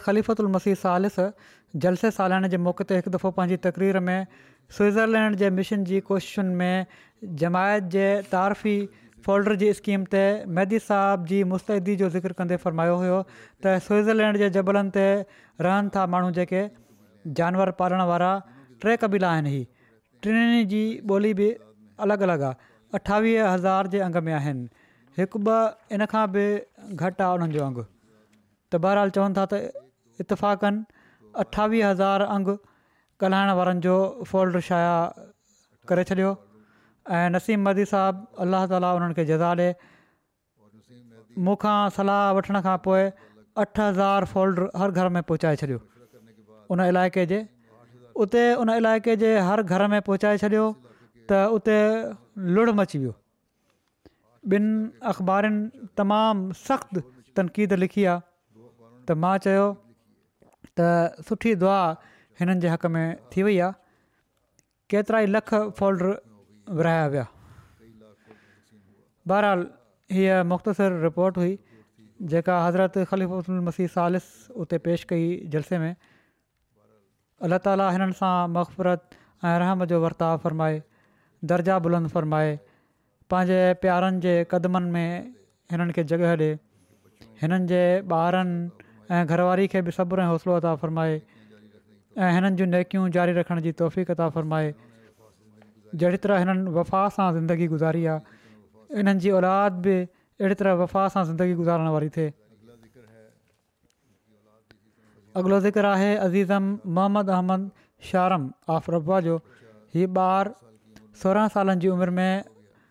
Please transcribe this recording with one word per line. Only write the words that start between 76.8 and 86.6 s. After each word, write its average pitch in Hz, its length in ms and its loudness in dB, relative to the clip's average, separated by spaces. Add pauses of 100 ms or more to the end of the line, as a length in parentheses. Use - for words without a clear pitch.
الله 180 160 0 (100)
تعاليٰ 196 280 2
هنن 190 240 0
سان 180 380 0
مغفرت ۽ 180 580 -2 (460)
رحم 180 300 0
جو 170 100 2
ورتاءُ 165 420 0
فرمائي، 160 360 -2 (640)
درجا 175 420 0
بلند 170 280 0
فرمائي، 156 420 0 (720)
پنهنجي 185 300 2 (220)
پيارن 185 440 2
جي 175 100 2 (180)
قدمن ۾ 180 360 0 (800)
هنن 170 280 -2
کي 170 140 0
جڳهه 170 300 2
ڏي، 156 100 0 (920)